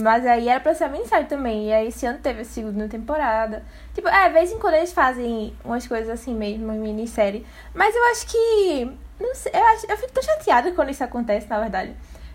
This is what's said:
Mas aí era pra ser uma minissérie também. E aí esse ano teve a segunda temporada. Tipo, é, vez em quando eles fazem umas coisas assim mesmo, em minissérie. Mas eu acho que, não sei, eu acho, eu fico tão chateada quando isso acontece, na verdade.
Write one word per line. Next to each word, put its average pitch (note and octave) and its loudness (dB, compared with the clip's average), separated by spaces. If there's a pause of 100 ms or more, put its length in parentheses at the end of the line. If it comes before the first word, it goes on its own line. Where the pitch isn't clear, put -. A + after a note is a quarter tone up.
Mas A3+ 4
aí A#3+ 4
era B3+ 4
pra D#4 2
ser D#4+ 0
uma C4+ -4
minissérie E4+ 0
também. A3+ -4
E G#3+ 2
aí A3 2
esse B3 -6
ano B3 -2
teve A#3 -4
a A#3 -10
segunda G#3+ -6
temporada. A3+ -2 (300)
Tipo, - -2
é, F#4+ 6
vez E4+ 6
em A4+ -6
quando F#4+ 2
eles E4+ 2
fazem A#3+ 0 (100)
umas A#3+ -4
coisas A3+ -4
assim A#3 -8
mesmo, A3 -6
em G#3+ -6
minissérie. A3 -2 (280)
Mas G#4 2
eu A#4 2
acho A#4 0
que, G4 2 (280)
não B4 -4
sei, - -8
eu F#4+ 4
acho, A4 4
eu G#4+ -2
fico B4+ -8
tão C5 0
chateada F#4 2
quando D4+ 0
isso C4+ -4
acontece, A#3 -4
na G#3+ -2
verdade. G3 -4 (420)